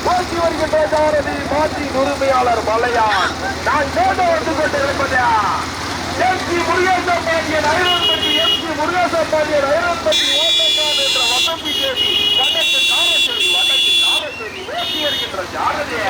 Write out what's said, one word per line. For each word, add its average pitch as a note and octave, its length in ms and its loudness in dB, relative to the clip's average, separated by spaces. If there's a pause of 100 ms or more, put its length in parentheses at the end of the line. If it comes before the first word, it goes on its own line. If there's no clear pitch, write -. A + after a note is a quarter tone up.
போட்டி F4 380 0
வருகின்ற D#4 360 0 (140)
சாரதி, D4+ 440 0 (140)
மாட்டின் C#4+ 500 -2
உரிமையாளர் C4 720 2
மலையான். A3 600 2 (380)
நான் C#4 280 0
கேட்டு F#4 360 2
வந்து D#4 280 0
கொண்டிருப்பது C#4 600 0 (1080)
எம் F#4 180 0
ஜி F4 120 -2 (100)
முருகேச F4+ 400 2 (180)
பாண்டியன் D4+ 480 0
ஐரோப்பட்டி, F4 560 2 (140)
எம் F#4 180 2
ஜி D#4+ 160 -6
முருகேச E4 360 0 (160)
பாண்டியன் D4+ 440 2
ஐரோப்பட்டி E4 520 0 (140)
ஓட்டைக்கான் D4+ 640 2
என்ற - 160 0 (100)
வசந்தி E4 480 -2
தேவி. B4+ 320 0 (280)
வடக்கு E4+ 420 2 (100)
காரச்சேரி, E4+ 640 2
வடக்கு - 380 2 (100)
காரச்சேரி. A#4 580 -2 (140)
ஓட்டி F5 320 -4
வருகின்ற - 480 -4
சாரதி C4+ 440 -2 (100)